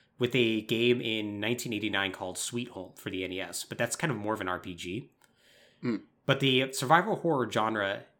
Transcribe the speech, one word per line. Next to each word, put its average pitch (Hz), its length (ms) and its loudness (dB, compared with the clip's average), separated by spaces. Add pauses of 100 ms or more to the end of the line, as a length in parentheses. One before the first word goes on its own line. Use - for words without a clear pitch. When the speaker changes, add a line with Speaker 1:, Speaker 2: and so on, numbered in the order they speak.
(180)
Speaker 1:
with 123 160 2
a 113 280 4
game 120 380 4
in 107 400 -2
nineteen 120 320 -2
eighty-nine 98 400 0
called 92 260 -8
Sweet 120 300 -4
Home 95 260 -12
for - 160 -10
the 92 140 -4
N 92 80 -6
E 92 80 -4
S, 90 240 -8
but - 140 -10
that's 117 180 0
kind 165 140 0
of 117 60 -2
more 107 180 -2
of 98 60 -2
an 92 80 -2
R 90 120 -2
P 92 140 -10
G. 92 360 -8 (680)
Speaker 2:
Hmm. 117 160 0 (280)
Speaker 1:
But 135 160 2
the 135 320 4
survival 170 440 4
horror 135 340 0
genre 107 540 0 (160)